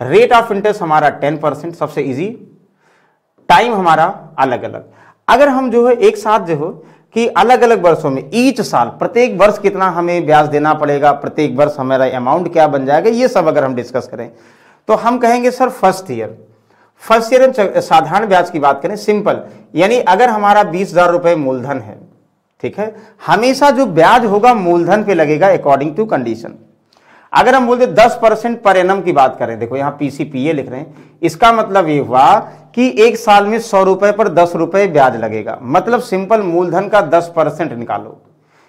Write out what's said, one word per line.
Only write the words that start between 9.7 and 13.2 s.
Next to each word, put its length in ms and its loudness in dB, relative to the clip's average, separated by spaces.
हमें 360 -4
ब्याज 220 4
देना 260 0
पड़ेगा, 400 0
प्रत्येक 440 -4
वर्ष 200 0
हमारा 280 0
amount 360 -2
क्या 160 4
बन 180 -4
जाएगा, 240 0
ये 180 0